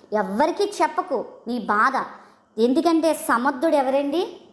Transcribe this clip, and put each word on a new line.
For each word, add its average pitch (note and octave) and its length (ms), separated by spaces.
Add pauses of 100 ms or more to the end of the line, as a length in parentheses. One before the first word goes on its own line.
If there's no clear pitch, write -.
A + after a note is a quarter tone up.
(180)
ఎవ్వరికీ D4 640
చెప్పకు D#4 440 (220)
నీ A#3+ 120
బాధ. A3 440 (580)
ఎందుకంటే D#4 520
సమర్థుడు D4 600
ఎవరండి? C#4+ 680 (120)